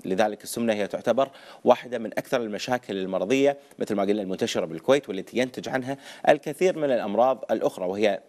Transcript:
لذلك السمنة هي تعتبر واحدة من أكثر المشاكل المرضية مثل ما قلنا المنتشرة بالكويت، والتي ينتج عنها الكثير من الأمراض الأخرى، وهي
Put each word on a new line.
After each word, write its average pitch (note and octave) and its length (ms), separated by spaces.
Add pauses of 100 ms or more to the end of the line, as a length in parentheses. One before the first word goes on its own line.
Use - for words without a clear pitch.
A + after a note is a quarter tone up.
لذلك G2+ 380
السمنة A#2 300
هي G#2 140
تعتبر A#2 420 (340)
واحدة A#2+ 340
من A2+ 200
أكثر - 240
المشاكل A2 560
المرضية G2 600 (220)
مثل G#2 160
ما G2+ 80
قلنا G2+ 180
المنتشرة F#2+ 440
بالكويت، G2 440
والتي F#2+ 280
ينتج B2 320
عنها C3 280 (320)
الكثير E3 480
من C#3+ 140
الأمراض A2+ 600
الأخرى، - 340
وهي G2 420